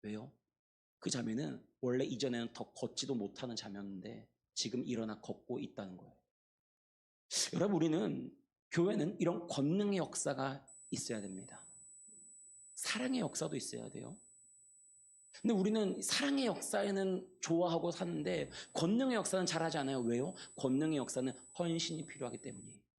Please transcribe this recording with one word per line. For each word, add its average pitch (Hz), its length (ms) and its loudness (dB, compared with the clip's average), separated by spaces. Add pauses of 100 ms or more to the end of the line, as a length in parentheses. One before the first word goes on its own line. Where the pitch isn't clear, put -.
"왜요?" 107 280 -8 (680)
"그 - 100 -2
자매는 117 540 -2 (160)
원래 127 240 2
이전에는 120 480 -2
더 - 200 -10
걷지도 135 420 -4
못하는 110 420 -4
자매였는데 101 720 -8 (260)
지금 120 300 -2
일어나 113 360 -4
걷고 - 380 -8
있다는 92 380 -8
거예요." - 180 -20 (1400)
여러분, 196 240 4
우리는, 156 600 2 (340)
교회는 185 480 2
이런 170 280 2
권능의 190 520 2
역사가 135 680 -2 (260)
있어야 - 300 -4
됩니다. 98 440 -12 (1080)
사랑의 254 460 0
역사도 147 360 0
있어야 117 320 -6
돼요. - 280 -10 (1200)
근데 226 140 4
우리는 208 480 4
사랑의 277 440 2
역사에는 196 800 0 (140)
좋아하고 170 500 2
사는데 165 600 -2 (220)
권능의 240 440 4
역사는 185 300 2
잘하지 160 320 2
않아요. 135 220 2
왜요? 120 340 2 (220)
권능의 143 420 4
역사는 127 340 -2 (260)
헌신이 165 480 0
필요하기 120 320 -8
때문이에요. - 420 -12 (180)